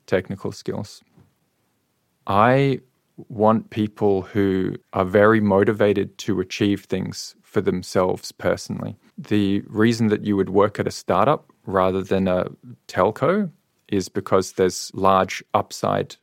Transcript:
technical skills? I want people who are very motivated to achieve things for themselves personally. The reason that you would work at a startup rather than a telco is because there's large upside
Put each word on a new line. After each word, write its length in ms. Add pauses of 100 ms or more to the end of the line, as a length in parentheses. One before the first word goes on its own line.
technical 460
skills? 500 (1300)
I 520 (500)
want 400
people 540
who 520 (180)
are 120
very 360
motivated 760
to 220
achieve 460
things 580
for 180
themselves 720
personally. 640 (220)
The 500
reason 400
that 180
you 100
would 140
work 300
at 80
a 40
startup 600 (140)
rather 380
than 240
a 200 (400)
telco 600 (400)
is 200
because 440
there's 400
large 500 (100)
upside 680